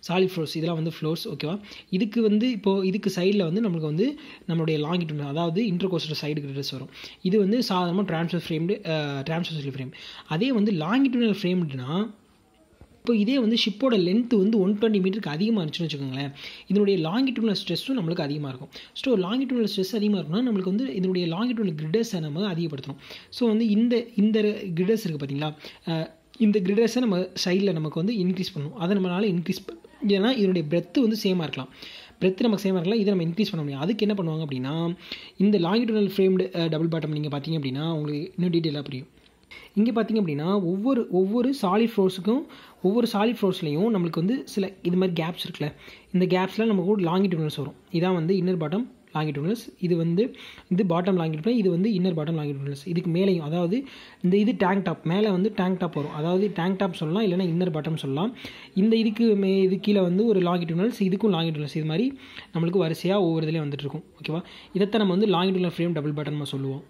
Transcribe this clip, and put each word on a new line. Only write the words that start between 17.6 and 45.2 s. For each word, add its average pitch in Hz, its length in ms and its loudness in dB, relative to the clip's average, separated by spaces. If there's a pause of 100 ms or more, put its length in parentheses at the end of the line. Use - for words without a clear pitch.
நம்மளுக்கு 175 240 -2
அதிகமா 147 260 -4
இருக்கும். 131 220 -12 (240)
So, 254 240 0
லாங்கிடியூடல் 233 520 0
ஸ்ட்ரெஸ் 190 260 -4
அதிகமா 208 240 2
இருக்குன்னா, 160 220 -2
நம்மளுக்கு 196 300 0
வந்து 262 240 -2
இதனுடைய 180 320 0
லாங்கிடியூடல் 208 480 -2
கிரிட்டர்ஸை 175 440 -2
நம்ம 160 340 -4
அதிகப்படுத்தணும். 147 460 -6 (300)
So, - 180 -2
வந்து 220 220 2
இந்த, 233 360 2 (100)
இந்த 214 220 4 (360)
கிரிட்டர்ஸ் 190 320 2
இருக்கு 156 140 -4
பாத்தீங்களா? 143 300 -4 (360)
அஹ், 160 220 -2 (300)
இந்த 214 220 4
கிரிட்டர்ஸை 208 400 2
நம்ம 208 200 2 (200)
சைடுல 190 340 2
நமக்கு 156 300 -2
வந்து 220 100 0
இன்க்ரீஸ் 185 380 -2
பண்ணணும். 147 220 -8
அதை 190 240 -2
நம்மளால 185 300 0
இன்க்ரீஸ் 180 380 -2
ப-, - 120 -16 (300)
ஏன்னா 202 300 2
இதனுடைய 185 300 2
பிரெத் 175 340 0
வந்து 220 140 2
சேமா 185 260 0
இருக்கலாம். 131 300 -8 (440)
பிரெத் 185 260 0
நமக்கு 226 220 2
சேமா 190 160 2
இருக்கலாம், 196 200 0
இதை 202 140 2
நம்ம 180 100 2
இன்க்ரீஸ் 170 280 -2
பண்ண 160 100 -4
முடியும். 139 180 -6
அதுக்கு 208 280 0
என்ன 208 80 2
பண்ணுவாங்க 160 280 -2
அப்படின்னா, 135 300 -4 (640)
இந்த 208 220 4
லாங்கிடியூடல் 214 500 2
ஃப்ரேம்டு, 190 420 2
அஹ், 165 180 0
டபுள் 160 180 0
பாட்டம் 156 280 -2
நீங்க 151 140 -4
பாத்தீங்க 147 280 -4
அப்படின்னா, 143 340 -4
உங்களுக்கு 151 420 -4
இன்னும் 175 200 0
டீட்டெயிலா 156 300 0
புரியும். 131 260 -10 (640)
இங்க 226 180 4
பாத்தீங்க 220 280 0
அப்படின்னா, 175 440 0
ஒவ்வொரு, 208 460 0
ஒவ்வொரு 214 440 2
சாலிட் 220 380 2
ஃப்ளோர்ஸுக்கும், 196 500 0 (420)
ஒவ்வொரு 226 240 4
சாலிட் 220 300 0
ஃப்ளோர்ஸ்லையும் 175 520 0
நம்மளுக்கு 170 340 0
வந்து 254 220 0
சில 190 280 -4 (100)
இது 175 140 0
மாதிரி 185 180 2
கேப்ஸ் 165 280 -4